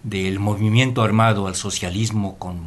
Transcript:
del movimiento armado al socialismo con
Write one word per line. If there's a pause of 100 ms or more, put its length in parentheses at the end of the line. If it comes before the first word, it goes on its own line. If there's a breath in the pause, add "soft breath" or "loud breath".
del
movimiento
armado
al
socialismo
con